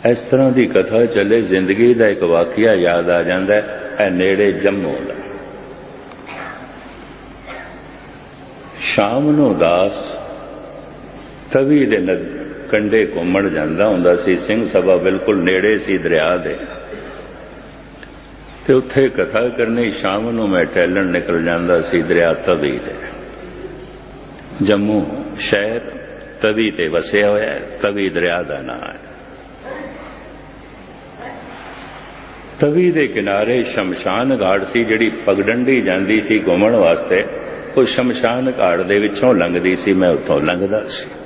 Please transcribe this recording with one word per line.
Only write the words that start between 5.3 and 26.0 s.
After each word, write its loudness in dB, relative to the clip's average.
ਸ਼ਾਮ 2
ਨੂੰ 4
ਦਾਸ 2
ਤਵੀ 4
ਦੇ 2
ਨ-, -4
ਕੰਢੇ 2
ਘੁੰਮਣ 2
ਜਾਂਦਾ 2
ਹੁੰਦਾ 4
ਸੀ। 2
ਸਿੰਘ 0
ਸਭਾ 4
ਬਿਲਕੁਲ 2
ਨੇੜੇ 4
ਸੀ 0
ਦਰਿਆ 2
ਦੇ, -4
ਤੇ 4
ਉੱਥੇ 2
ਕਥਾ 0
ਕਰਨੀ। 0
ਸ਼ਾਮ -2
ਨੂੰ -2
ਮੈਂ 2
ਟਹਿਲਣ 0
ਨਿਕਲ 0
ਜਾਂਦਾ 2
ਸੀ 0
ਦਰਿਆ 4
ਤਵੀ 0
ਦੇ। -6
ਜੰਮੂ 0
ਸ਼ਹਿਰ -2